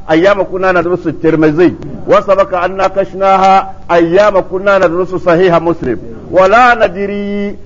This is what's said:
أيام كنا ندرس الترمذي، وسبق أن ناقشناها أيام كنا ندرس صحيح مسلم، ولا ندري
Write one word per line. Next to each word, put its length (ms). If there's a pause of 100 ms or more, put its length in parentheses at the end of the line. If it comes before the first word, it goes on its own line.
(120)
أيام 320
كنا 280
ندرس 360
الترمذي، 640 (340)
وسبق 560
أن 140
ناقشناها 960 (180)
أيام 480 (120)
كنا 260
ندرس 380
صحيح 460
مسلم، 360 (340)
ولا 560
ندري 680 (100)